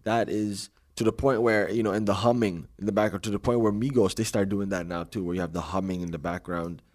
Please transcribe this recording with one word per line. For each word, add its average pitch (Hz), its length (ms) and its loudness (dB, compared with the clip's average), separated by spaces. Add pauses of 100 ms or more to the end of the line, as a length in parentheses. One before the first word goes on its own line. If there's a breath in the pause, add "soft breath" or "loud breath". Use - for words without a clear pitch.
that 110 240 0
is 104 400 -4 (260)
to - 80 -2
the 110 100 4
point 127 300 2
where, 107 260 4
you 110 140 0
know, 104 80 2
and 107 160 0
the 98 80 2
humming 104 520 2 (120)
in 98 80 -4
the 107 40 0
background, 101 340 0
to 110 40 -4
the 101 80 -2
point 120 220 2
where 110 120 4
Migos, 113 440 2
they 113 80 -2
start 101 260 0
doing 101 200 -2
that 87 180 -4
now 85 160 -6
too, 92 200 -6
where 87 120 -2
you 92 60 -2
have 82 120 -4
the 85 80 -4
humming 92 400 -2
in 87 80 -6
the 82 80 -6
background, 85 640 -6 (140)